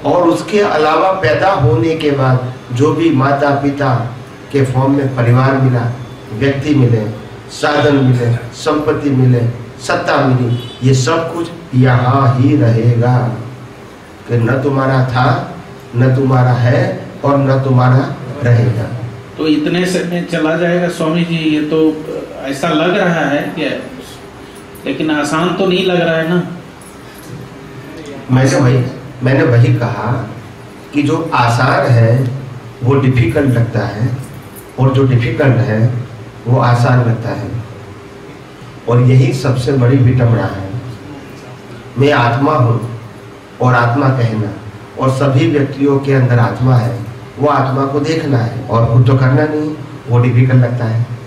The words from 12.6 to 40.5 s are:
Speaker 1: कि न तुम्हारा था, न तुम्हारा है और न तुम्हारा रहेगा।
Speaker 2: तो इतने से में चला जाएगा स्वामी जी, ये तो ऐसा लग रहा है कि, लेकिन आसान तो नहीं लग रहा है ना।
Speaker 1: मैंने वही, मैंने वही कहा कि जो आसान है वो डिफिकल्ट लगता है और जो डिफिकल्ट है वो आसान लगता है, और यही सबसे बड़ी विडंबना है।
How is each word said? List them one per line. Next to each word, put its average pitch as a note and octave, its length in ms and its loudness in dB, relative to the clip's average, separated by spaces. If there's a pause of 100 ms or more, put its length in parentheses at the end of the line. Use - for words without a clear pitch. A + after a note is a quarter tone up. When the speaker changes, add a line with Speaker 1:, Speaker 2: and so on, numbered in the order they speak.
Speaker 1:
कि A#2+ 100 0
न B2+ 240 0
तुम्हारा C3 440 2
था, - 460 0 (440)
न C3 200 4
तुम्हारा B2+ 360 4
है - 560 0 (160)
और C#3 140 2
न C3 260 2
तुम्हारा B2+ 500 4 (280)
रहेगा। A#2 440 2 (520)
Speaker 2:
तो D#3 80 0
इतने E3 400 2
से F3 180 0
में F3 220 -4
चला D#3+ 300 0
जाएगा F3 320 0
स्वामी E3+ 360 0
जी, E3+ 120 -2
ये D#3 260 0
तो D#3+ 180 0 (640)
ऐसा C#3 260 -4
लग E3 280 2
रहा E3 280 0
है C#3+ 160 0 (160)
कि, D3 120 -4 (1160)
लेकिन D#3 240 -4
आसान D#3+ 440 -2
तो F#3+ 120 0
नहीं F3+ 200 0
लग F3 140 2
रहा E3 160 0
है D#3+ 120 -2
ना। F3+ 140 0 (1900)
Speaker 1:
मैंने C3 300 4
वही, B2 240 2 (380)
मैंने - 200 2
वही A#2 320 4
कहा A2+ 380 -4 (840)
कि D3 80 2
जो D#3+ 320 0
आसान A#2+ 560 2
है A#2 340 4 (580)
वो C#3 120 2
डिफिकल्ट C3 560 2
लगता A#2 360 0
है G#2 220 -4 (720)
और C3+ 140 4
जो C3+ 120 4
डिफिकल्ट A#2+ 520 2
है G#2+ 220 0 (640)
वो B2+ 140 2
आसान B2 400 2
लगता A2+ 300 -2
है, - 200 -8 (1400)
और A#2+ 140 4
यही B2+ 320 4
सबसे - 380 0
बड़ी C3 240 4
विडंबना A#2 480 4
है। - 200 -6 (1300)